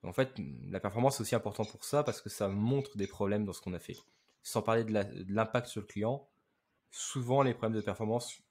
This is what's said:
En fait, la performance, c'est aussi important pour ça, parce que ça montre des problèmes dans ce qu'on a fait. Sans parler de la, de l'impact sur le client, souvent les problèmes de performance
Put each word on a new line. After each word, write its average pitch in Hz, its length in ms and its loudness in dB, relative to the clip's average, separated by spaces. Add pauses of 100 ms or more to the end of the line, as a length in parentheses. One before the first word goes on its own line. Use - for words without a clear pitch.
En 90 120 -8
fait, 131 200 0 (340)
la 95 120 -6
performance, 117 380 2
c'est - 40 -4
aussi 113 140 0
important 107 280 0
pour - 200 -8
ça, 147 200 2
parce 123 180 -2
que - 80 -10
ça 101 180 0
montre 113 500 2
des 98 80 0
problèmes 104 400 0
dans 95 80 -4
ce - 80 -10
qu'on 92 120 -6
a 85 60 -6
fait. - 180 -12 (440)
Sans - 220 0
parler 113 200 4
de 107 80 -2
la, 104 120 4
de 98 280 -6
l'impact 110 360 0
sur - 140 -8
le 101 60 -12
client, 113 400 -2 (640)
souvent 131 540 2
les 127 100 4
problèmes 113 260 0
de 101 60 -4
performance 110 640 -2